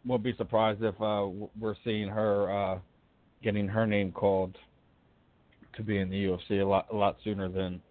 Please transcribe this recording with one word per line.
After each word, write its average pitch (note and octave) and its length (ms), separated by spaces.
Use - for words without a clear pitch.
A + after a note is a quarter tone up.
Won't B2 160
be A#2 140
surprised A2 460
if, G#2 120
uh, G#2+ 320
w-, G2+ 240
we're G#2+ 240
seeing G#2+ 240
her, G2+ 420
uh, F#2+ 280
getting G#2 260
her A2 180
name G2+ 260
called F#2+ 440
to A2 80
be G#2 160
in F#2+ 100
the F#2+ 100
U F#2+ 160
F F2 140
C G2+ 100
a G2 80
lot, F#2+ 260
a G#2+ 40
lot G2+ 280
sooner G2 240
than F2+ 420